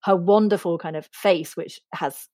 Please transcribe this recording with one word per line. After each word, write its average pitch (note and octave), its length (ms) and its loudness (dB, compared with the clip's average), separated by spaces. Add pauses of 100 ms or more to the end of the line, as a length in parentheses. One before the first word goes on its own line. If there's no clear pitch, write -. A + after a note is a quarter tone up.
her G3 120 4
wonderful G3 600 2
kind D#3+ 180 -8
of D3+ 160 -10
face, F3 420 0
which - 260 -12 (120)
has - 420 -8